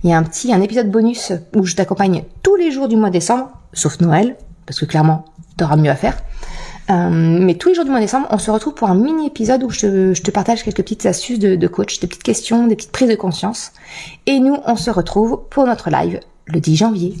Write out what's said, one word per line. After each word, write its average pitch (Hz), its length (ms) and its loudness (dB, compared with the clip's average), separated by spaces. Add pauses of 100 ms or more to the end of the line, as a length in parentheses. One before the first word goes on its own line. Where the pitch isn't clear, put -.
il 175 60 4
y - 20 4
a 165 60 4
un 160 40 2
petit, 240 300 -2
un 185 80 4
épisode 208 300 0
bonus 226 420 0 (220)
où 202 100 4
je 165 100 -4
t'accompagne 190 500 0 (180)
tous 392 140 4
les 339 140 0
jours 269 160 -4
du 220 100 2
mois 214 120 4
de 180 60 -2
décembre, 240 360 0 (220)
sauf - 280 -4
Noël, 175 360 4 (300)
parce - 120 -10
que - 60 -2
clairement, 160 400 2 (320)
t'auras 151 200 0
mieux 151 140 4
à 135 60 2
faire. - 220 -2 (680)
Euh, 175 220 2
mais 170 460 2
tous 349 140 2
les 359 40 4
jours 339 100 0
du 269 60 -2
mois 262 80 2
de 214 60 2
décembre, 254 260 -2
on 214 80 0
se 220 120 -4
retrouve 220 240 -2
pour 214 140 -2
un 180 60 4
mini 294 320 2
épisode 247 380 0
où 226 60 -4
je - 100 -6
te, 190 340 2
je - 80 -4
te 208 80 0
partage 214 320 0
quelques 214 140 -6
petites - 300 -6
astuces 220 320 -2
de, 190 180 2
de 175 100 0
coach, 196 320 -4
des 180 80 -6
petites - 160 -12
questions, 233 460 0
des 220 80 2
petites - 160 -14
prises 254 160 2
de 220 80 2
conscience. 190 560 -6 (540)
Et 269 120 2
nous, 277 180 4 (100)
on 233 100 0
se - 140 -4
retrouve 214 600 -2
pour 269 160 2
notre 226 240 -2
live 165 300 -2 (260)
le 156 140 -2
dix 160 160 2
janvier. 190 440 0